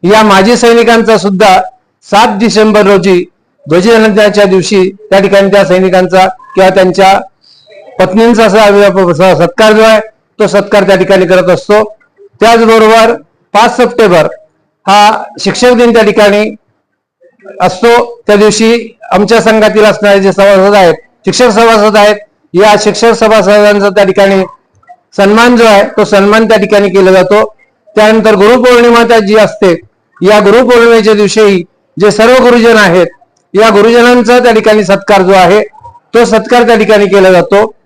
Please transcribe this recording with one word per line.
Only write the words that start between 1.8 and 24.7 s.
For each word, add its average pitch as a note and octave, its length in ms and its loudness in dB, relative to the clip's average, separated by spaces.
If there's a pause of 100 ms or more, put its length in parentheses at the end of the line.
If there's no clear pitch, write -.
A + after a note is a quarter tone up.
सात G#3 360 -2
डिसेंबर G#3+ 480 0
रोजी F#3+ 380 0 (440)
ध्वजवंदनाच्या G#3 760 0
दिवशी F#3+ 460 -2
त्या F#3+ 300 -4
ठिकाणी G3 300 0
त्या G3 140 0
सैनिकांचा F#3 640 0
किंवा F#3+ 420 -2
त्यांच्या F#3+ 500 0 (760)
पत्नींचा A3 500 0
स-, G3 680 0
स-, F3 260 0
सत्कार G#3+ 300 0
जो G#3+ 100 0
आहे, A3 180 2 (380)
तो G#3 80 -2
सत्कार G3 400 -2
त्या F#3+ 100 0
ठिकाणी F#3 300 -2
करत F#3 240 0
असतो. G#3 460 -2 (440)
त्याचबरोबर A3+ 840 2 (300)
पाच A#3 240 -2
सप्टेंबर G#3 500 0 (600)
हा G#3 380 0 (160)
शिक्षक G#3 300 -2
दिन A#3 220 0
त्या A3 100 2
ठिकाणी G#3 520 0 (1080)
असतो. A#3 640 -2
त्या G#3 100 0
दिवशी G#3+ 600 -2 (160)
आमच्या G#3 300 -2
संघातील G#3+ 420 0
असणारे G3+ 360 0
जे F#3+ 120 -2
सभासद G3 420 2
आहेत, F3+ 200 0 (300)
शिक्षक A#3+ 240 -2
सभासद G#3+ 480 0
आहेत, G#3 200 0 (380)
या G#3 260 2
शिक्षक A3+ 320 -2
सभासदांचा G#3 760 0
त्या G3+ 160 0
ठिकाणी G3 400 0 (720)